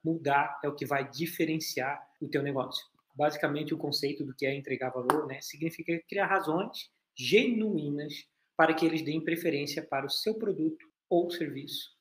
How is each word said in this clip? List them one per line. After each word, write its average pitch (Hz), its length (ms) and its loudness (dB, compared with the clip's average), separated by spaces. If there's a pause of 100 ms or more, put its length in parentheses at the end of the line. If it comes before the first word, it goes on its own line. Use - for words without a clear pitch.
mudar, 143 600 2
é 147 40 0
o 147 80 -2
que 143 100 -4
vai 135 240 0
diferenciar 147 880 -2 (220)
o 147 60 -6
teu 143 160 2
negócio. 135 420 -2 (300)
Basicamente, 147 580 0
o 151 60 -2
conceito 147 440 -2
do 131 120 -8
que 139 100 -2
é 135 80 2
entregar 131 380 -4
valor, 127 340 2
né, 131 160 -8
significa 160 680 -4
criar 190 200 0
razões 190 640 0 (280)
genuínas 151 1080 2 (280)
para 160 200 6
que 170 100 2
eles 160 160 2
deem 156 220 -2
preferência 165 580 0
para 139 240 -4
o - 40 -6
seu - 260 0
produto 170 500 -2 (240)
ou 175 220 4
serviço 139 580 -6 (120)